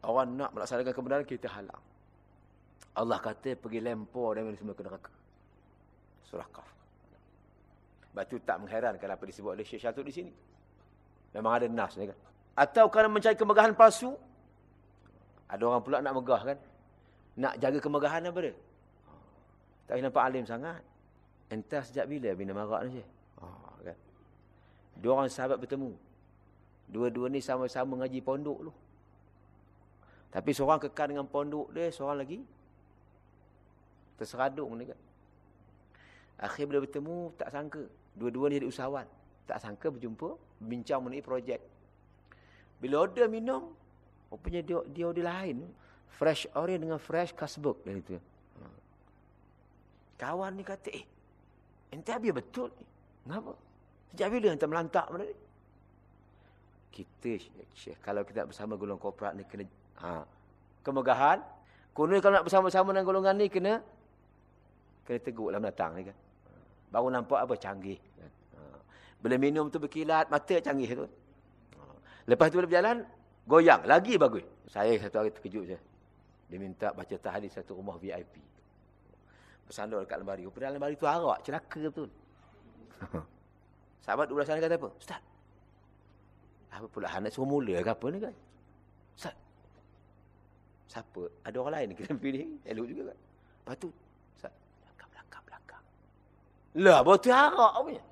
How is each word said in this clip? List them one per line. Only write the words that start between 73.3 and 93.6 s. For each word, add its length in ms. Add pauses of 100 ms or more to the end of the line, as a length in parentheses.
goyang. 400
Lagi 320
bagus. 300 (240)
Saya 260
satu 240
hari 140
terkejut 320
saya. 160 (640)
Dia 160
minta 320
baca 160
tahlil 400
satu 240
rumah 240
V 160
I 80
P. 160 (1300)
Bersandar 400
dekat 160
lemari. 240
Padahal 320
lemari 160
tu 160
arak, 320
celaka 380 (100)
betul. 160 (960)
<laughs> 240 (800)
Sahabat 240
duduk 80
belah 80
sana 160
kata 160
apa? 160
"Ustaz, 240 (1500)
apa 160
pula, 240
nak 240
suruh 160
mula 320
ke 80
apa 240
ni 80
kan?" 120 (840)
"Ustaz, 160 (1500)
siapa? 400 (160)
Ada 160
orang 240
lain 160
ke 80
dalam 160
pilih?" 400
Elok 240
juga 240
kan. 80
Lepas 640